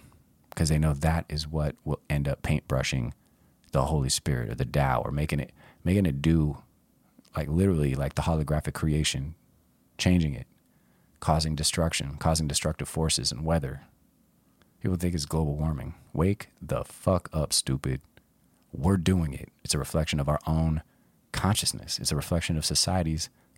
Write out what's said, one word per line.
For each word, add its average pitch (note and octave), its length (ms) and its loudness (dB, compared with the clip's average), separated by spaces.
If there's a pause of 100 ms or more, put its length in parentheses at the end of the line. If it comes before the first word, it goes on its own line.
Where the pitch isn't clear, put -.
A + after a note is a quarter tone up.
(560)
'cause D#2+ 140 2
they D#2 100 4
know D#2 140 4
that D#2+ 340 0
is D2+ 200 -6
what D2+ 360 -2
will D2+ 160 -4 (100)
end C#2+ 200 0
up C#2 140 -6
paintbrushing C2 720 -2 (600)
the C2+ 140 4
Holy C#2 220 0
Spirit B1 400 -2
or A1+ 60 -6
the A#1+ 80 -2
Tao, B1+ 380 0
or - 100 -4
making D2 300 -2
it, - 100 -8 (320)
making F#2+ 220 4
it C#2 160 0
do, D2+ 420 4 (720)
like, C#2+ 140 -4
literally, D#2+ 440 4
like, C#2 220 -2
the - 60 -2
holographic D2+ 520 0
creation, D2+ 640 0 (640)
changing F2 360 4
it, B1+ 140 -12 (720)
causing D#2 360 2
destruction, D#2 640 -2
causing D#2+ 300 0
destructive - 400 -2
forces D#2 460 0
and C2 100 -8
weather. D2 400 -2 (960)
People F2+ 160 -2
think F2 180 0
it's D2+ 120 -2
global D2+ 320 0
warming. D2+ 360 -4 (200)
Wake G2 360 0 (120)
the C#2+ 240 -4
fuck - 480 0
up, D#2 180 0
stupid. C2 500 -2 (680)
We're F2+ 260 2
doing E2+ 360 2
it. - 180 -12 (120)
It's - 100 -4
a D2 60 0
reflection D2+ 420 0
of C#2 80 0
our D2 180 2
own D#2+ 340 2 (520)
consciousness. - 680 -2
It's - 140 -2
a - 20 2
reflection E2+ 400 0
of D#2 100 -2
society's D#2+ 640 0 (280)